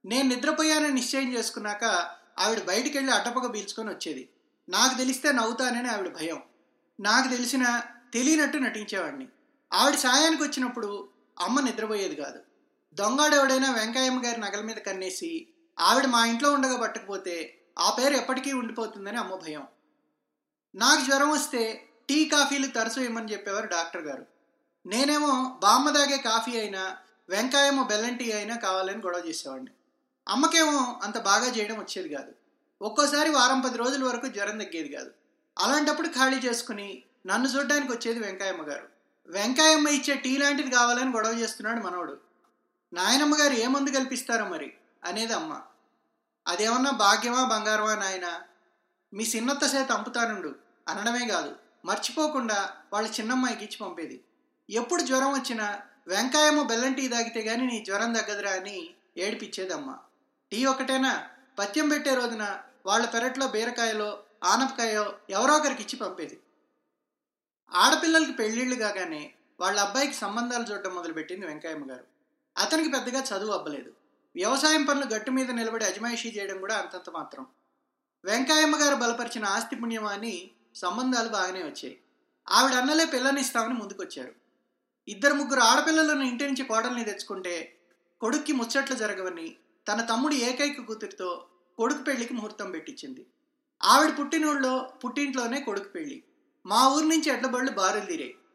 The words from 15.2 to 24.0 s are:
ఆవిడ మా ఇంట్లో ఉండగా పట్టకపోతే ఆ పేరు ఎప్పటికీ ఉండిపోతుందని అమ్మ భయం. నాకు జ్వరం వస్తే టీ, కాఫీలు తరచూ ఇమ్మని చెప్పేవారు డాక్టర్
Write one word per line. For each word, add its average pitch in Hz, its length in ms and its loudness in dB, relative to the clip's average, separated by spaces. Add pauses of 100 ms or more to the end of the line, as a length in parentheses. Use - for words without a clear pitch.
ఆవిడ 233 280 6
మా 233 200 4
ఇంట్లో 233 260 4
ఉండగా 262 240 2
పట్టకపోతే 190 840 -6 (180)
ఆ 196 120 4
పేరు 254 240 2
ఎప్పటికీ 262 380 -2
ఉండిపోతుందని 220 640 -6
అమ్మ 190 180 -6
భయం. 151 320 -12 (1080)
నాకు 269 260 6
జ్వరం 277 300 2
వస్తే - 580 -2 (200)
టీ, 302 160 4
కాఫీలు 277 420 2
తరచూ 233 360 -2
ఇమ్మని 226 300 -6
చెప్పేవారు 202 340 -6
డాక్టర్ 170 360 -4